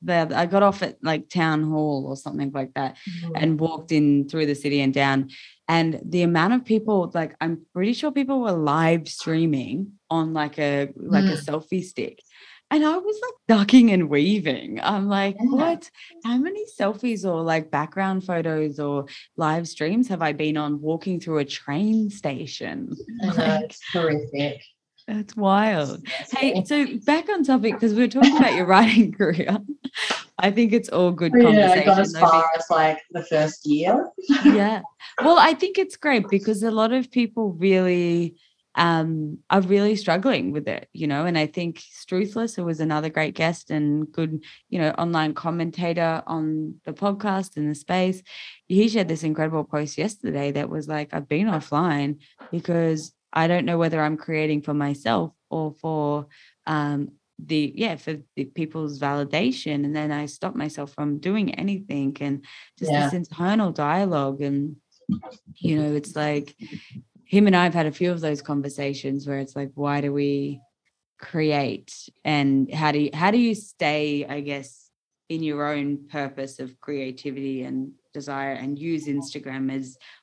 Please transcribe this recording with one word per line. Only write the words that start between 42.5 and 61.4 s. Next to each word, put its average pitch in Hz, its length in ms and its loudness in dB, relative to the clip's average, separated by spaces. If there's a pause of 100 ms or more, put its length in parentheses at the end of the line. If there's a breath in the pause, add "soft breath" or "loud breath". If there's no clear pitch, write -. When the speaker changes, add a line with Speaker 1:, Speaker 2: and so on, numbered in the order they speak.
Speaker 1:
who 180 100 -6
was 165 160 -4
another 156 280 -2
great 156 260 -4
guest 160 360 -4
and 151 420 0
good, 160 320 -4 (240 soft breath)
you 185 100 -4
know, 156 200 0
online 156 340 -2
commentator 165 920 -2
on 156 480 -4 (100)
the 135 80 -10
podcast 202 640 -4
in 151 120 -2
the 151 60 -2
space, 185 480 -2 (460 loud breath)
he 208 200 6
shared 202 200 0
this 160 160 -4
incredible 156 400 -2
post 151 320 -6
yesterday 151 560 -4
that 147 160 -4
was 156 200 -8
like, 151 260 -6
"I've 147 140 -6
been 175 180 0
offline 147 720 0 (340 soft breath)
because 165 600 -2 (200)
I 160 140 2
don't 175 180 2
know 170 140 0
whether 165 240 0
I'm 151 160 -2
creating 156 440 -2
for 147 120 -4
myself 143 580 -2 (180)
or 156 300 -6
for, 147 460 -4 (400 soft breath)
um, 147 460 -2 (260)
the, 151 360 -2
yeah, 196 220 -4
for 156 200 -8 (200)
the 143 80 -4
people's 151 540 -8
validation." 143 880 -2
And 147 100 -4
then 151 160 -4
I 147 140 -6
stopped 143 300 -8
myself 147 360 -10
from 147 260 -6
doing 196 360 -2